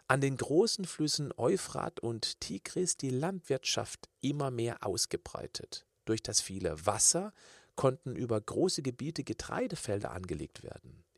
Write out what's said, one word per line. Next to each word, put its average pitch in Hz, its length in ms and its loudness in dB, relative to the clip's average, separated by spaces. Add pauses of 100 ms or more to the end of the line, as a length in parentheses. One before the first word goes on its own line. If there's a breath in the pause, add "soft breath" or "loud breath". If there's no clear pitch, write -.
an 135 140 6
den 135 160 2
großen 190 480 4
Flüssen 147 500 -2
Euphrat - 640 0
und - 400 -4
Tigris - 560 -2
die 135 140 -2
Landwirtschaft 139 960 -2 (140)
immer 143 280 0
mehr 117 300 -2
ausgebreitet. - 1080 -4 (200)
Durch 110 160 2
das - 180 2
viele 87 460 -2
Wasser 165 480 4 (420 loud breath)
konnten 131 400 2
über 113 240 2
große - 400 2
Gebiete 135 440 -4
Getreidefelder - 880 -2
angelegt 90 520 -6
werden. - 420 -14 (140)